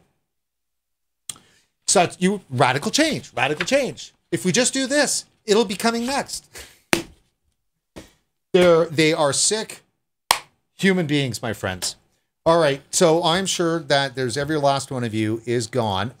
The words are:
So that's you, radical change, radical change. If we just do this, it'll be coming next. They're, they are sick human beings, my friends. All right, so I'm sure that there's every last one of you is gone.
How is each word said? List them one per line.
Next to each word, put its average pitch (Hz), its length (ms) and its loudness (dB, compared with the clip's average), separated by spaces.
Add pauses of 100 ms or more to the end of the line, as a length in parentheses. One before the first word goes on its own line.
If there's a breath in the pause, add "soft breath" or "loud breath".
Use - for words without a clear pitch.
(1900 soft breath)
So - 140 4
that's - 200 0
you, 190 200 0 (100)
radical 131 400 2
change, 285 460 -2
radical 151 300 -2
change. 247 480 -4 (180)
If 170 120 -4
we 185 80 0
just 233 200 2
do 269 140 -2
this, 277 400 -2 (180)
it'll 220 200 2
be 196 120 -6
coming 233 300 -2
next. - 420 -6 (2000 loud breath)
They're, 170 340 6
they 156 260 2
are 151 200 2
sick - 500 -4 (920)
human 185 320 2
beings, 139 360 -2
my 113 100 -4
friends. 92 440 -6 (500)
All 165 140 4
right, 139 300 0
so 170 320 4
I'm 175 240 0
sure 165 320 -2
that 139 380 -2
there's 127 200 -4
every 147 220 -2
last 139 320 0
one 127 120 -6
of 110 120 -4
you 110 320 -2
is 120 200 -2
gone. 107 540 -2